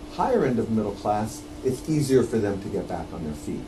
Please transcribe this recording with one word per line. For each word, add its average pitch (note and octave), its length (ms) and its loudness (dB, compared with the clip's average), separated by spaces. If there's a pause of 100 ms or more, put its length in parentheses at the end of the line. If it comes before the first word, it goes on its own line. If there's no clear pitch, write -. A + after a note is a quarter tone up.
(160)
higher G#3 280 4
end B2 160 2
of A2 120 -2
middle G#2+ 220 2
class, G#2+ 480 -2 (220)
it's - 240 -2
easier C3+ 360 6
for A2+ 140 0
them G2+ 240 0
to - 60 -8
get F#2+ 220 -4
back E2+ 240 -4
on E2 100 -8
their D2+ 100 -4
feet. - 340 -6